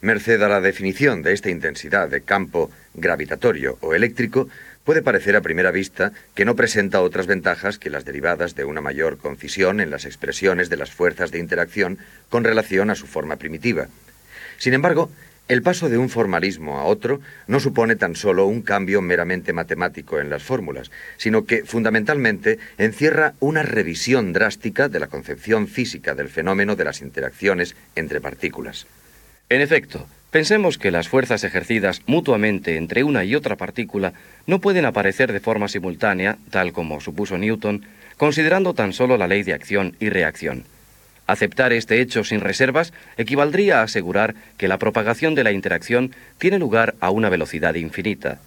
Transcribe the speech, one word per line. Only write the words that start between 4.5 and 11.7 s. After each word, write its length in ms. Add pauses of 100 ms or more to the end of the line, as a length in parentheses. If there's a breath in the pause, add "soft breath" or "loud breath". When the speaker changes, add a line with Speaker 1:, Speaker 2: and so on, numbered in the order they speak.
Speaker 1:
puede 180
parecer 360
a 40
primera 300
vista 400 (240 loud breath)
que 80
no 140
presenta 440
otras 240
ventajas 540
que 100
las 140
derivadas 500
de 120
una 160
mayor 360
concisión 600
en 120
las 120
expresiones 680
de 60
las 160
fuerzas 400
de 80
interacción 600 (280 loud breath)